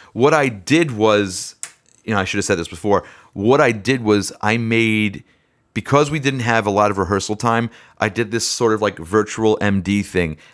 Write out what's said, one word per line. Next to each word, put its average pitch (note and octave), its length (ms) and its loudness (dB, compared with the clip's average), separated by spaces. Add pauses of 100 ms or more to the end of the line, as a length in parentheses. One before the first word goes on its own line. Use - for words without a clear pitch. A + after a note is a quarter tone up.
(140)
What C3 180 4
I D3 160 2
did C3+ 440 0
was, G#2 640 0 (480)
you A2 120 -4
know, G2+ 60 0
I F#2+ 40 -2
should G2+ 140 -4
have G2 80 -4
said G2 120 2
this E2+ 100 -6
before. F#2+ 360 0 (300)
What A#2 260 2
I C3 120 4
did A2+ 300 -2
was G#2 380 0
I G#2+ 160 0
made, A2 680 -2 (520)
because C#3+ 360 2
we D#3+ 80 -4
didn't C3+ 220 -2
have A2+ 260 0
a G#2+ 40 2
lot G#2 200 2
of G2 80 -4
rehearsal G2 380 -2
time, A#2 320 -2 (300)
I G#2+ 100 0
did G#2 220 -4
this A2+ 180 -4
sort A2+ 240 0
of, G#2+ 80 0
like, G#2 180 -2
virtual G#2+ 600 0
M G2 220 0
D G2+ 200 -2
thing. E2+ 360 -4 (160)